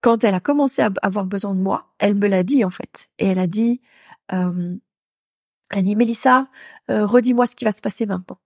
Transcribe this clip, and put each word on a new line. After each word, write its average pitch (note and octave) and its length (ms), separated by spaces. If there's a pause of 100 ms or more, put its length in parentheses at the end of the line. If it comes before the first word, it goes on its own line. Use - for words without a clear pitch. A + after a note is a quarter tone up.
Quand A#3 220
elle G3+ 120
a F#3 40
commencé C#4+ 420
à A3 100 (100)
avoir G3 240
besoin G3 300
de F#3 60
moi, - 380
elle G#3 160
me G3+ 120
l'a F#3+ 160
dit, B3 200
en F#3 60
fait. - 480
Et F#3+ 100
elle F#3 120
a F#3 80
dit, A3+ 340 (500)
euh, F3+ 440 (960)
elle G3+ 80
a - 20
dit, « G3 160
Mélissa, B3+ 500 (440)
euh, G#3+ 140
redis-moi A#3+ 420
ce - 80
qui - 100
va A3 60
se - 100
passer - 240
maintenant. » F#3+ 400